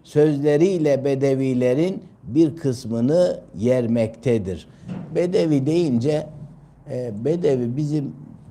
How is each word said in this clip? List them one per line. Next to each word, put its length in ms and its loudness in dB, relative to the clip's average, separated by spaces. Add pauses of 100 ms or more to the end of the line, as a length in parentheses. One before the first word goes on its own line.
Sözleriyle 1000 2
bedevilerin 1000 0 (200)
bir 340 2
kısmını 840 0 (180)
yermektedir. 1080 0 (460)
Bedevi 520 0
deyince, 600 0 (640)
e, 340 -8
bedevi 520 0
bizim 360 -2 (380)